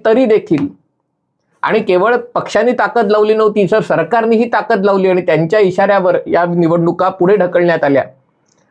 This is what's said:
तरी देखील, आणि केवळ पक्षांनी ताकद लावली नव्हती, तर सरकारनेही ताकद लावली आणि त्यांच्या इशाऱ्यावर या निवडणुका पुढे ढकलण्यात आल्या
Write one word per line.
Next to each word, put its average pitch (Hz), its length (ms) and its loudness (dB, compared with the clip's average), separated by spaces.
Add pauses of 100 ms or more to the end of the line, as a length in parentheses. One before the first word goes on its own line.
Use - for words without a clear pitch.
तरी 247 200 2
देखील, 196 600 -2 (760)
आणि 185 180 0
केवळ 208 360 0
पक्षांनी 233 560 -2
ताकद 214 400 -2
लावली 214 220 2
नव्हती, 214 380 0
तर 214 100 2
सरकारनेही 226 720 0
ताकद 208 320 -2
लावली 190 240 2
आणि 185 120 0
त्यांच्या 165 380 0
इशाऱ्यावर 190 580 0 (100)
या 165 180 0
निवडणुका 170 640 0
पुढे 185 260 0
ढकलण्यात 175 480 2
आल्या 139 200 2 (680)